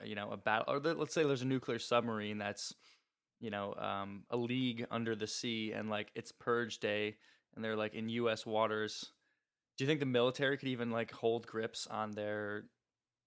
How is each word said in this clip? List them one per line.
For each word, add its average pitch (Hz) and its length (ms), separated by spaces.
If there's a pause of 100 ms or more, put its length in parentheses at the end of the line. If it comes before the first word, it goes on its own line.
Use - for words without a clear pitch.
you 107 100
know, 104 160
a 107 60
battle, 110 360
or 143 60
the, 160 140
let's 151 200
say 165 120
there's 139 160
a 127 40
nuclear 131 340
submarine 110 580
that's, 104 360 (680)
you 117 80
know, 101 260
um, 101 540
a 120 80
league 120 520
under 113 280
the 104 100
sea, 110 460
and, 107 160
like, 107 260
it's - 160
purge 117 480
day, 107 380 (380)
and 110 100
they're, 110 100
like, 107 180
in 110 140
U 117 220
S 110 160
waters. 107 640 (680)
Do 139 60
you 135 60
think 160 100
the 139 60
military 127 520
could 135 120
even, 120 220
like, 113 200
hold 117 340
grips 113 420
on 107 240
their, 104 520 (640)